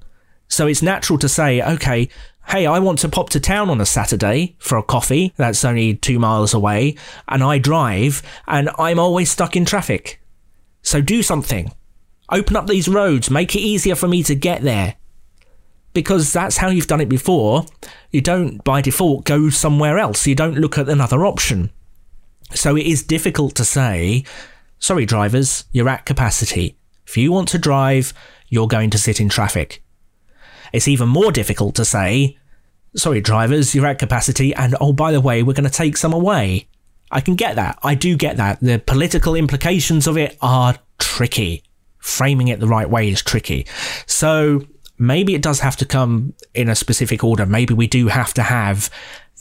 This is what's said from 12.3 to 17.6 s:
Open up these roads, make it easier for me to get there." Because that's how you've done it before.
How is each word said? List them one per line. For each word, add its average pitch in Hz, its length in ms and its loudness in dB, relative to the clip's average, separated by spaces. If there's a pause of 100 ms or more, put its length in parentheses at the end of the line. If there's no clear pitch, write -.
Open 196 260 0
up 196 120 -4
these 190 200 0
roads, 185 420 2
make 165 240 0
it 202 60 -2
easier 202 340 0
for 180 140 0
me 175 140 2
to 147 120 -2
get 160 280 -2
there." 110 320 0 (1000)
Because 165 400 0
that's 180 240 -2
how 185 140 0
you've 175 160 0
done 156 160 0
it 131 80 -2
before. 131 560 0 (460)